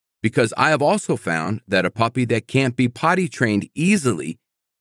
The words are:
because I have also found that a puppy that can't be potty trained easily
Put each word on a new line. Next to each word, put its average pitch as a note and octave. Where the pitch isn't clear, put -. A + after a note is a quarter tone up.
because A2+
I C3+
have D3+
also E3
found E2+
that F#2
a F#2
puppy A#2
that A2+
can't C3+
be B2+
potty E3+
trained G#2+
easily C3